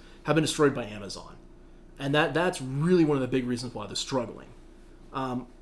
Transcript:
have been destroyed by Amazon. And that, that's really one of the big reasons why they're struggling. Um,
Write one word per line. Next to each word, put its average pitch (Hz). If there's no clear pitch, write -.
have 151
been 160
destroyed 139
by 120
Amazon. 101
And 139
that, 151
that's 170
really 156
one 147
of 131
the 127
big 127
reasons 123
why 104
they're 98
struggling. 113
Um, 127